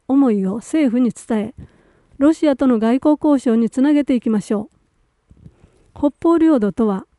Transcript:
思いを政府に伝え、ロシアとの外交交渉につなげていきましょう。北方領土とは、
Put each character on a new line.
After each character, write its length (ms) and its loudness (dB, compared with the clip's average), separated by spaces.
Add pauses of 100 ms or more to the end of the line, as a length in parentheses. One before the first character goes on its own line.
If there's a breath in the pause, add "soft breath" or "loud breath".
思 240 2
い 140 -2
を 120 -4
政 340 -2
府 80 0
に 120 0
伝 280 -6
え、 140 -8 (640 soft breath)
ロ 140 2
シ 160 -2
ア 80 2
と 120 -2
の 120 2
外 240 0
交 180 2
交 180 2
渉 200 0
に 100 0
つ 120 -4
な 100 2
げ 140 2
て 80 -2
い 80 -2
き 80 -4
ま 100 0
し 140 -6
ょ 180 -4
う。 800 -20 (440 soft breath)
北 180 -2 (100)
方 160 2
領 220 2
土 120 -2
と 160 -2
は、 200 -4 (120)